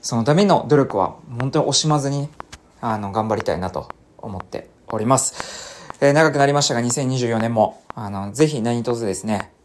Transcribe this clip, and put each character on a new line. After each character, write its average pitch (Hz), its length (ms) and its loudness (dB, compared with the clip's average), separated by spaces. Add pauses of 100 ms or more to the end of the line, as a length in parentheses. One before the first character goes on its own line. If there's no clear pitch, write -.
そ - 140 -6
の 113 80 0
た 143 100 2
め 196 120 4
の 180 220 4
努 147 100 6
力 123 200 2
は 92 180 0 (240)
本 131 120 -2
当 156 100 2
に - 60 2
惜 143 60 0
し 156 140 2
ま 151 120 2
ず 139 100 -2
に、 143 200 -4 (520)
あ 113 160 -2
の、 101 140 -6
頑 110 160 0
張 107 80 2
り 98 80 -4
た 92 100 0
い 85 60 -2
な 90 100 -4
と - 200 -8 (280)
思 98 220 -10
っ - 40 -10
て - 260 -12 (180)
お 113 100 -6
り 107 80 -2
ま 123 120 4
す。 - 720 -8 (140)
え 139 100 6
ー、 - 20 4
長 156 180 6
く 147 60 -2
な 139 80 6
り 143 80 2
ま 143 80 2
し 139 60 0
た 139 60 -2
が、 117 80 0
二 120 100 0
千 135 160 -2
二 131 120 0
十 123 80 0
四 113 120 0
年 117 140 0
も、 - 300 0 (100)
あ 107 160 -10
の、 101 220 -8
ぜ 143 160 4
ひ 143 140 -2
何 120 220 -2
卒 117 220 -2
で 95 80 -2
す - 120 -8
ね 107 260 -2 (140)